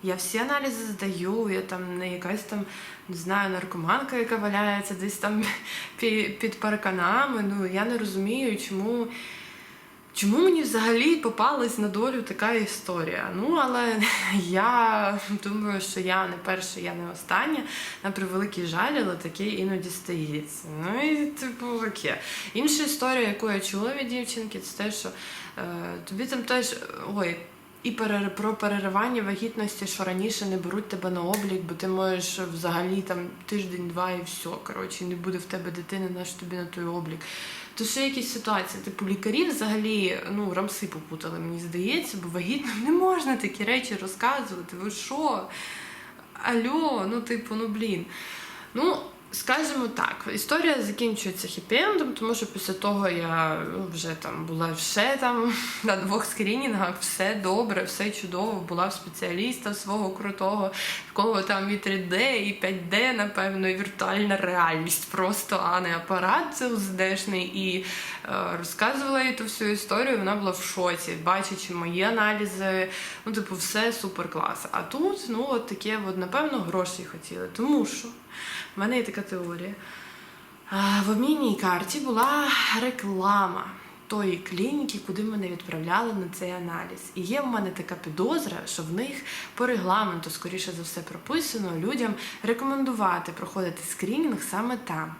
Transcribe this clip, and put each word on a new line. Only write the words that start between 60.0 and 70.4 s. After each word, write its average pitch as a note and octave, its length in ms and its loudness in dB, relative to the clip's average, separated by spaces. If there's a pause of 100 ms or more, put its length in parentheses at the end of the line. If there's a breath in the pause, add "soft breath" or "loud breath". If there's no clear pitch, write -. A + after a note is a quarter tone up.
крутого, G3 640 0 (380 loud breath)
в - 40 -18
кого G#3 280 4
там G3 280 0
і G#3 80 2
три G3 200 0
Д, F#3+ 400 2
і G3+ 160 0
п'ять F#3 360 -2
Д, A#3+ 240 4
напевно, G3 540 0
і F#3 80 4
віртуальна G3 640 2
реальність F3 720 2
просто, F#3+ 520 2
а F3+ 180 4
не E3+ 140 0
апарат F#3+ 600 2
це B3+ 80 0
Л A#3 120 0
З F#3+ 380 2
Дшний. F#3+ 260 0
І, F#3 440 -2 (400 loud breath)
е, F3 320 0
розказувала C4+ 680 2
їй B3+ 100 2
ту A3+ 100 -4
всю G#3+ 280 -2
історію, A3 460 2
вона G3 180 2
була G3+ 160 0